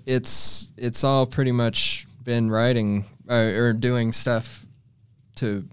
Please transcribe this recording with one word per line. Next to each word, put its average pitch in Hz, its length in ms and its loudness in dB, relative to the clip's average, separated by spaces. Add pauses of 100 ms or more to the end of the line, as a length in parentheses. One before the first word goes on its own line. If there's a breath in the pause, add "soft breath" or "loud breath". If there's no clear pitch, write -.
it's, - 720 0
it's 120 280 -2
all 135 220 2
pretty 127 260 0
much - 540 -2 (160)
been 117 280 0
writing, 110 540 0 (240)
uh, 120 60 0
or 113 380 2
doing 113 400 0
stuff - 520 -4 (720)
to, 104 360 -4